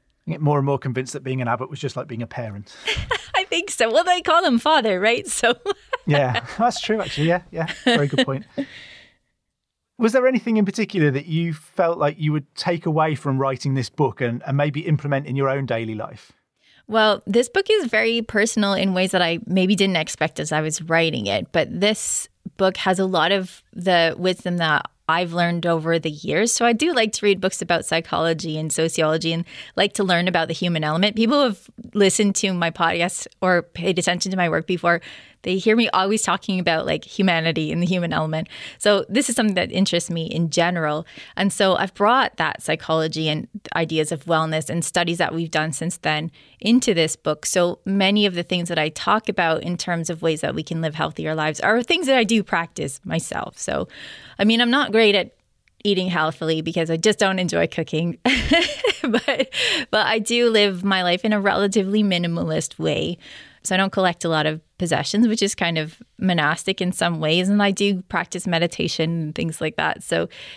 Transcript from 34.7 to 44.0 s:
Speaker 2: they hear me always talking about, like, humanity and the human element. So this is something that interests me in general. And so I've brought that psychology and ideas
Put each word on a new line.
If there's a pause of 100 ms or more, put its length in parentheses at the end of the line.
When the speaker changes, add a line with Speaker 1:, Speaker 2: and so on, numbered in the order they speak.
Speaker 2:
they
hear
me
always
talking
about,
like,
humanity
and
the
human
element. (300)
So
this
is
something
that
interests
me
in
general. (300)
And
so
I've
brought
that
psychology
and (280)
ideas